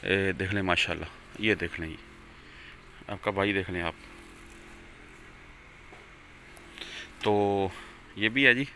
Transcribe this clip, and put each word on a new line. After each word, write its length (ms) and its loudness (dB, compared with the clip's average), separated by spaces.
ए, 280 4
देख 200 -2
लें 100 0
माशाल्लाह, 460 0
ये 140 4
देख 260 -4
लें, 80 -4
ये 80 -10
आपका 200 -2
भाई 220 2
देख 180 0
लें 120 -2
आप। 120 -2
तो 460 4
ये 120 2
भी 160 4
है 100 10
जी 100 2